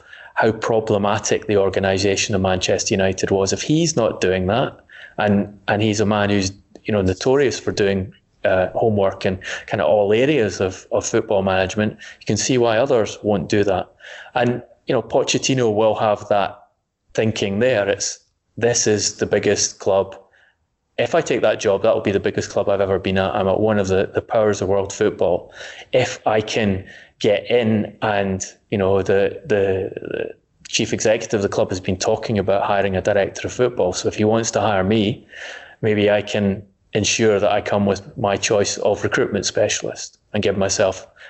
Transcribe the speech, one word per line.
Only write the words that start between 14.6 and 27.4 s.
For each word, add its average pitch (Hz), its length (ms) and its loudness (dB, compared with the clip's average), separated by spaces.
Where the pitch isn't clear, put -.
you - 40 -2
know, 117 100 0
Pochettino 127 720 0
will 107 220 2
have 107 340 0
that 101 380 -2
thinking 107 460 -2
there. 113 280 2
It's, - 300 -4
"This 117 320 0
is 104 300 0
the 107 80 -2
biggest 101 520 0
club. 95 380 0
If 120 160 0
I 170 60 4
take 131 220 0
that 107 180 2
job, 98 220 0
that 113 120 4
will 117 80 -2
be 104 100 0
the 95 80 0
biggest 98 300 -4
club 101 180 -2
I've 98 120 0
ever 95 180 0
been 95 200 -2
at. 95 160 0
I'm 95 140 0
at 95 120 2
one 107 180 2
of 98 80 0
the, 95 260 0
the 110 100 -2
powers 107 380 0
of 95 80 -2
world 98 240 -2
football. 90 600 0
If - 340 0
I 110 140 2
can 98 460 -2
get 104 300 0